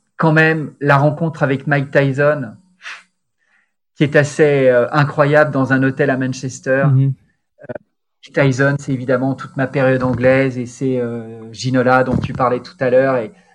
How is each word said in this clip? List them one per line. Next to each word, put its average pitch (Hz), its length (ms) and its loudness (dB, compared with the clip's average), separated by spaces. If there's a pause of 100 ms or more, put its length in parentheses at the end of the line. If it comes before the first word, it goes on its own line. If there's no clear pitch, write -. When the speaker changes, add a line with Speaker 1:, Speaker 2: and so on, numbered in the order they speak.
(160)
Speaker 1:
quand 160 160 0
même 160 480 0
la 143 160 2
rencontre 151 460 0
avec 139 240 -2
Mike 143 240 -2
Tyson, 139 600 0 (1400)
qui 156 80 0
est 147 120 0
assez, 143 520 2
euh, 123 240 4
incroyable, 147 580 2
dans 135 220 0
un 131 100 2
hôtel 135 280 0
à 131 60 -2
Manchester. 131 760 -4
Speaker 2:
Mhm. 135 220 2 (500)
Speaker 1:
Euh, - 680 -20
Tyson, 139 460 2
c'est 143 140 -8
évidemment 127 420 -2
toute - 220 -14
ma 131 100 -4
période 131 360 0
anglaise, 127 560 0
et 120 80 -6
c'est, 127 340 -4
euh, 113 520 -10
Ginola 127 520 2
dont 127 120 -2
tu - 160 -6
parlais 123 280 -2
tout - 200 -20
à 131 100 0
l'heure, 131 260 2
et, 110 160 -6 (220)